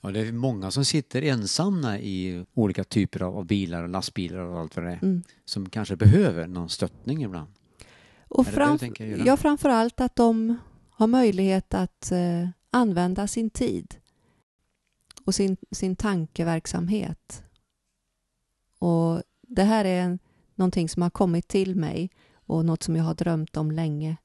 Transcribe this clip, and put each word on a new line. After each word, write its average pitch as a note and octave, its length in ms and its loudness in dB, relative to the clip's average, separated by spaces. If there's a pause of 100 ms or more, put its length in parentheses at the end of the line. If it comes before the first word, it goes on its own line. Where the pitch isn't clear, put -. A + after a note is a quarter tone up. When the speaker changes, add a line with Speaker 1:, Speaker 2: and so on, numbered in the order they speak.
Speaker 1:
Ja, G2+ 100 -8
det G#2 100 -2
är A2 120 -4
många A#2 380 -4
som C3+ 140 0
sitter C3+ 380 -2
ensamma C3+ 760 -2
i F#2 460 -6 (100)
olika G2 300 2
typer F#2 380 0
av, F#2 160 -4
av F#2+ 80 -6
bilar E2+ 360 -2
och F2 60 -8
lastbilar F2+ 500 -6
och F2 220 -8
allt D#2+ 160 -8
vad F2 80 -6
det E3+ 80 -6
är, F3+ 100 -8
Speaker 2:
Mm. F#3 200 0 (220)
Speaker 1:
som F#2+ 240 -8
kanske G2+ 280 -6
behöver G#2 500 6
någon F2 220 -6
stöttning C3+ 560 -6
ibland. E2+ 240 -10 (880)
Speaker 2:
Och B3+ 120 4
Speaker 1:
Är - 40 -6
det - 60 -2
det C#4+ 80 4
du - 20 4
Speaker 2:
framf-, D4 120 4
Speaker 1:
tänker A#3+ 280 -8
göra? G#3 180 -4
Speaker 2:
ja, B3+ 120 6
framför D4 320 2
allt A#3 320 2
att B3 160 -2
de A3+ 400 4 (340)
har - 160 2
möjlighet G3 680 2
att, - 380 -4
eh, F3 360 0 (220)
använda F#3+ 560 2
sin A3+ 240 -2
tid - 440 -4 (1300)
och F#3+ 100 0
sin, F#3+ 220 0 (140)
sin F#3 260 -4
tankeverksamhet. E3+ 1500 -4 (1300)
Och E3 440 2 (180)
det G#3+ 220 0
här G#3+ 220 4
är F#3 180 2
en, F3+ 160 -2 (360)
någonting F3+ 340 2
som F3 140 -2
har F3 80 2
kommit F3 380 0
till F#3+ 280 0
mig E3 340 -2 (240)
och - 300 -2
något E3 180 0
som E3 140 -2
jag D#3+ 80 2
har D#3+ 100 -2
drömt D#3+ 420 -2
om D#3 140 -2
länge. D#3 540 -4